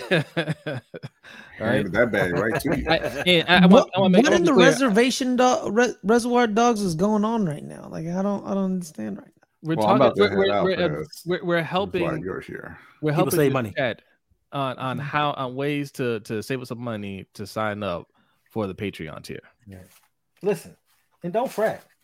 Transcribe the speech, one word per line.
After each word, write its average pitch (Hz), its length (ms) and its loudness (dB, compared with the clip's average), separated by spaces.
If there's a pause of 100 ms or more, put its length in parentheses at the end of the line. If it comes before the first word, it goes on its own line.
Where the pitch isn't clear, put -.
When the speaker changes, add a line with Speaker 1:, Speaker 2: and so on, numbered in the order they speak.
Speaker 1:
<laughs> 156 720 -4 (760)
Right? 110 160 0
Speaker 2:
Handed 101 180 -2
that 113 180 4
bag 95 220 2
right 101 280 0
to - 160 -2
you. - 120 -4
Speaker 1:
I, 165 80 4
and 156 500 0
I, 175 100 6
I 180 100 8
Speaker 3:
What, 180 40 8
Speaker 1:
want, 262 240 8
I 185 40 0
wanna 190 100 4
make, 190 140 8
Speaker 3:
what - 20 4
Speaker 1:
I 311 60 2
wanna - 60 4
Speaker 3:
in 339 40 4
Speaker 1:
be 349 60 4
Speaker 3:
the 302 60 4
Speaker 1:
clear. 214 140 8
Speaker 3:
reservation 254 680 2
do-, 254 360 2
re-, 240 220 2 (100)
Reservoir 240 440 2
Dogs 226 340 2
is 180 140 0
going 208 280 2
on 220 220 0
right 147 180 -4
now? 147 280 -14
Like, 165 160 -8
I 180 160 -4
don't, 202 220 -4
I 202 100 -4
don't 196 100 -2
understand 190 540 -6
right - 80 -20
now. - 160 -20 (180)
Speaker 1:
We're 160 140 -2
Speaker 2:
Well, 107 120 2
I'm - 120 4
Speaker 1:
talking, 135 80 6
Speaker 2:
about 113 80 2
to 101 60 2
Speaker 1:
we're, 104 80 4
Speaker 2:
head 101 80 -2
Speaker 1:
we're, 98 160 2
Speaker 2:
out, - 100 2
Speaker 1:
we're, 190 100 0
uh, 165 40 -2
Speaker 2:
Ferris. 156 480 -6
Speaker 1:
we're, 175 200 -4
we're 170 120 0
Speaker 2:
That's 160 120 -2
why - 0 -
Speaker 1:
helping, 175 540 -4
Speaker 2:
you're - 180 -8
here. - 360 -14 (240)
Speaker 1:
we're 151 100 0
Speaker 4:
People 143 40 -2 (100)
Speaker 1:
helping 139 120 0
Speaker 4:
save 143 140 4
Speaker 1:
the - 20 -2
Speaker 4:
money. 117 240 -2
Speaker 1:
chat 127 240 -4 (500)
on, 135 280 -6
on 127 180 -6
how, 147 360 -2
on 127 220 -8
ways 143 380 -4
to, 120 280 -4
to 107 200 -8
save 131 200 -8
us - 80 -14
some 117 120 -10
money 101 540 -10
to 104 100 -12
sign 104 380 -6
up 87 240 -6 (420)
for 110 160 -4
the 95 100 -8
Patreon 82 480 -10
tier. - 160 -14 (280)
Speaker 4:
Yeah. 95 100 -20 (640)
Listen, 175 340 -6 (480)
and 175 80 -6
don't 226 200 -2
fret. - 320 -2 (200)